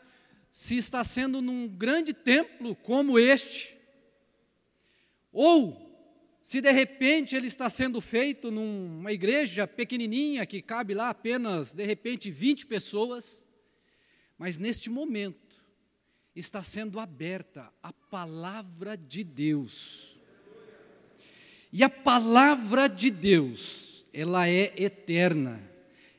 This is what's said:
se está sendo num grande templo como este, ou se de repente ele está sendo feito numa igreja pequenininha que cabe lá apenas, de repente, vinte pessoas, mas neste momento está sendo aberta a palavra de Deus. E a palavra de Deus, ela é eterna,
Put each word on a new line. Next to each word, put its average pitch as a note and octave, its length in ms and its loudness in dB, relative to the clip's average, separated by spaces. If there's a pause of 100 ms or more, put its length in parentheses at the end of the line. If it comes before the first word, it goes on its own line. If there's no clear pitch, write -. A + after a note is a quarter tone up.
(500)
se - 280 -4
está A#3+ 260 -2
sendo C4 380 -2
num B3 260 -4
grande C4 460 -2
templo B3 600 0
como C4+ 440 2
este, - 580 4 (1500)
ou C#4 600 4 (520)
se - 180 -4
de C4+ 120 6
repente C4+ 640 2
ele C4 100 -4
está B3 240 -4
sendo B3+ 300 -4
feito A#3+ 500 -4
numa G3+ 640 -6
igreja G#3 560 0
pequenininha B3 760 -4
que G3 160 -8
cabe A3 340 -6
lá A3+ 160 -2
apenas, A3 600 -4
de F#3 120 -8
repente, G#3+ 440 -6
vinte G#3+ 380 -2
pessoas, A3+ 800 -6 (920)
mas E3+ 220 -8
neste A3 320 -6
momento A3+ 720 -8 (720)
está F3 280 -8
sendo G#3 360 -10
aberta E3 720 -12 (100)
a - 120 -16
palavra F#3 1040 -12
de D#3 260 -12
Deus. D3 960 -6 (1500)
E G3+ 140 2
a C4+ 60 6
palavra B3 1000 6
de G3 220 0
Deus, D#3+ 1000 0
ela F3 360 0
é F#3 280 4
eterna, E3+ 840 0 (560)